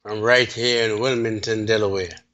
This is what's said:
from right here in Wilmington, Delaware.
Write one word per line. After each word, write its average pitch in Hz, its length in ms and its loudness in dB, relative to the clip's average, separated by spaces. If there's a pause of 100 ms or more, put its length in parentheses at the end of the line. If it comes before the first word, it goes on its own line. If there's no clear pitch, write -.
from 107 200 -6
right 120 280 4
here 117 400 0
in 107 120 -2
Wilmington, 113 640 -2
Delaware. 98 520 0 (160)